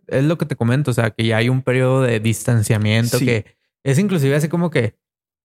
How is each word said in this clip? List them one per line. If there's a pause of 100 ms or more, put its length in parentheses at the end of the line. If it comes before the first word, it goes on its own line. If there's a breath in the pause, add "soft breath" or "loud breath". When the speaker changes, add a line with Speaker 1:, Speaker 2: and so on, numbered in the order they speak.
Speaker 1:
es
lo
que
te
comento,
o
sea,
que
ya
hay
un
periodo
de
distanciamiento
Speaker 2:
Sí.
Speaker 1:
que... (400 soft breath)
Es
inclusive
así
como
que, (480)